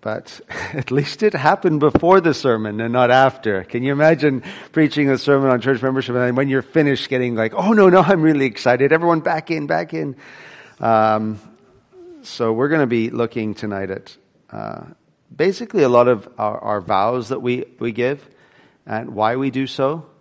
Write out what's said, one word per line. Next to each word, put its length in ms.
But 420
<laughs> 160
at 160
least 320
it 100
happened 480
before 400
the 140
sermon 480
and 100
not 180
after. 540
Can 180
you 80
imagine 520
preaching 380
a 80
sermon 320
on 140
church 180
membership 340
and 80
then 120
when 160
you're 100
finished 480
getting 260
like, 200
"Oh, 180
no, 160
no, 140
I'm 180
really 240
excited. 480
Everyone 280
back 300
in, 160
back 280
in." 200
Um, 640
so 320
we're 160
gonna 180
be 220
looking 460
tonight 360
at, 240
uh, 320
basically 500
a 40
lot 180
of 300
our, 220
our 240
vows 480
that 100
we, 240
we 120
give 380
and 300
why 220
we 140
do 160
so. 380